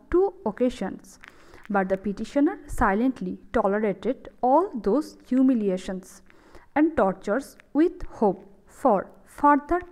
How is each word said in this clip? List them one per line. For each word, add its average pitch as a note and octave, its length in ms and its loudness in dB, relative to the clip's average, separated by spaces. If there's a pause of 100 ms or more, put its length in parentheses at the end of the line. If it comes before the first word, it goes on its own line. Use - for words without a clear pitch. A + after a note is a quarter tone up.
(100)
two F#4+ 240 2 (100)
occasions. - 720 -6 (520)
But G3 180 -2
the F#3+ 80 -2
petitioner A3 720 -2
silently G#3 720 -2 (160)
tolerated G#3 720 -2 (140)
all D4 320 2
those A#3 420 -2 (100)
humiliations G3+ 920 0 (540)
and D#4 240 2
tortures G3+ 580 -2 (160)
with E4+ 380 0
hope - 340 -2 (220)
for - 440 0 (140)
further D4 560 2 (120)